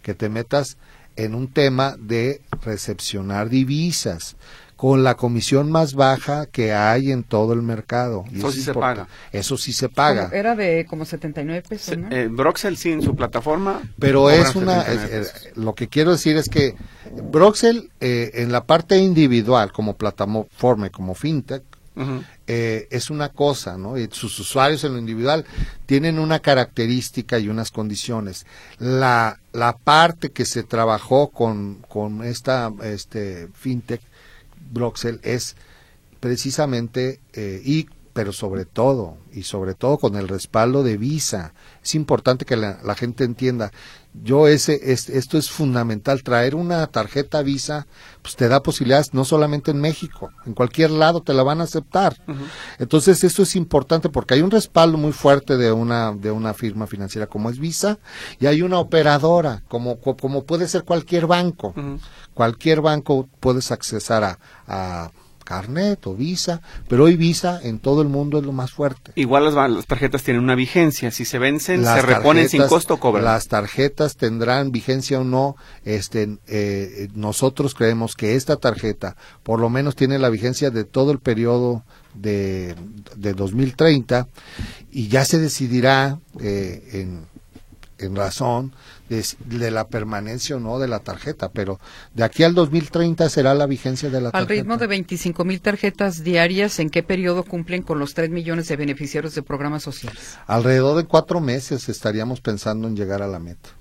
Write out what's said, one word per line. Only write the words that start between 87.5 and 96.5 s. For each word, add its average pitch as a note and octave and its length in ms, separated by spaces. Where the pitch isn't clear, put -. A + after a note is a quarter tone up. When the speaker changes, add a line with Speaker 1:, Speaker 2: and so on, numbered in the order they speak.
Speaker 1:
en G2 160
razón A#2+ 600
de, A2+ 160
de A#2 260
la A2 160
permanencia A2 720
o - 20
no A#2 200
de C3 80
la A2 120
tarjeta, F#2+ 500
pero F#2+ 300
de A2+ 120
aquí D#3 180
al E3+ 100
dos E3+ 180
mil D#3+ 180
treinta E3+ 400
será C3+ 240
la C#3+ 140
vigencia C3 420
de B2+ 100
la A#2+ 100
Speaker 3:
Al F#3 180
ritmo G#3 260
Speaker 1:
tarjeta. A#3 80
Speaker 3:
de A3+ 60
veinticinco F3+ 580
mil F#3 160
tarjetas G3 600
diarias, F3+ 560